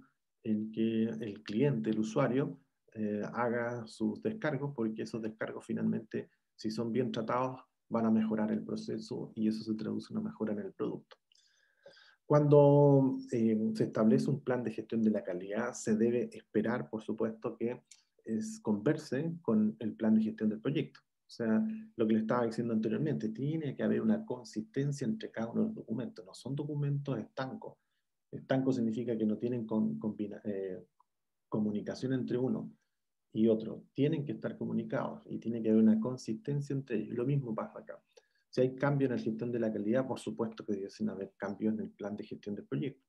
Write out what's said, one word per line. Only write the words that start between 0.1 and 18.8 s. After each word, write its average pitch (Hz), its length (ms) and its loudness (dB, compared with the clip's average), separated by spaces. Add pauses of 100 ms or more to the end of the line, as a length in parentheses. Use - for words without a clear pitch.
el 110 300 -2
que 113 320 2
el 113 380 -6
cliente, 113 480 2
el 107 80 0
usuario, 131 600 0 (340)
eh, 104 280 -2 (120)
haga 120 540 -2
sus - 340 -4
descargos, 139 540 -2
porque 110 280 -2
esos 110 180 -6
descargos 117 440 -8
finalmente, 113 640 -2 (280)
si 107 140 -4
son 117 200 -4
bien 123 180 0
tratados, 123 520 -2 (280)
van 113 160 2
a 113 60 4
mejorar 110 400 2
el 107 140 -2
proceso 113 680 -6
y 110 140 0
eso 110 160 0
se 110 120 -2
traduce 107 360 -4
en 113 80 -4
una 110 100 -4
mejora 110 220 -4
en 104 80 -4
el 98 140 -8
producto. - 420 -6 (1080)
Cuando, 143 920 8 (160)
eh, 113 260 4 (180)
se 117 100 2
establece 113 440 4
un - 120 0
plan 123 200 0
de 110 100 -4
gestión 113 320 -4
de 107 80 6
la 101 120 -2
calidad, 98 480 -4
se 113 240 -2
debe 117 380 2
esperar, 113 560 -2
por 110 120 -6
supuesto, 113 540 -4
que 120 260 -4 (440)
es, 110 340 -4
converse 147 840 0